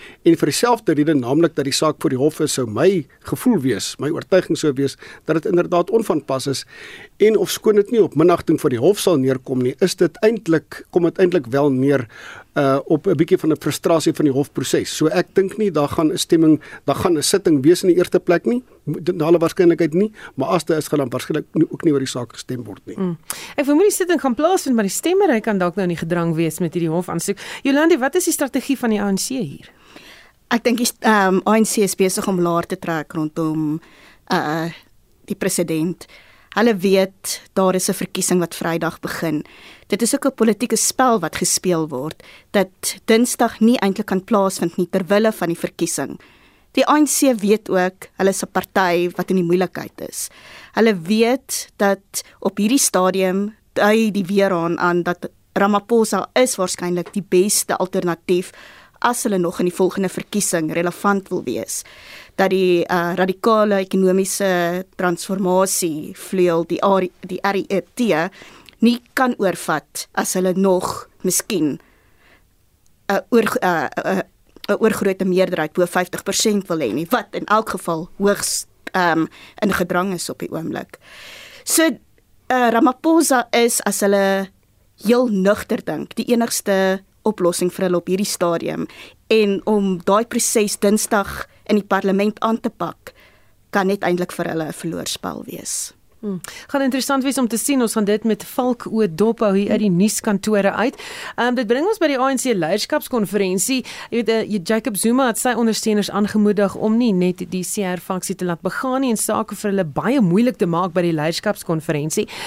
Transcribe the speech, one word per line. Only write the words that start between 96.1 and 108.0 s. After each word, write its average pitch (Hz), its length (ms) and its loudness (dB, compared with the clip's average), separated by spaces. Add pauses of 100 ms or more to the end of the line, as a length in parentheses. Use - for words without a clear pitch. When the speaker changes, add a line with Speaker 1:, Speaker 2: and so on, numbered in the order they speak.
Speaker 2:
Hmm. 196 200 -6 (260)
Gaan 277 160 -2
interessant 262 400 0
wees 269 160 -2
om 254 100 0
te 233 80 -4
sien. 269 240 0
Ons 226 120 0
gaan 220 120 0
dit 208 200 0
met 214 200 -2
valk 247 460 -4
oë 208 240 0
dop 220 240 0
hou 202 180 2
hier 202 140 0
uit 208 80 2
die 208 120 2
nuuskantore 202 840 0
uit. 247 240 -2 (400)
Ehm, 247 180 0
dit 240 120 -2
bring 254 200 0
ons 427 120 0
by 330 80 2
die 277 120 0
A 262 140 2
N 269 40 0
C - 80 -4 (100)
leierskapskonferensie. 202 1300 -2 (260)
Jy 233 140 -2
weet, 208 40 0
eh, 214 360 0
Jacob 220 320 -2
Zuma 247 300 2
het 220 120 -2
sy 254 160 0
ondersteuners 214 560 0
aangemoedig 208 640 0
om 220 220 0
nie 240 160 2
net 180 380 0
die 185 120 -4
C - 220 -8
R 180 160 -4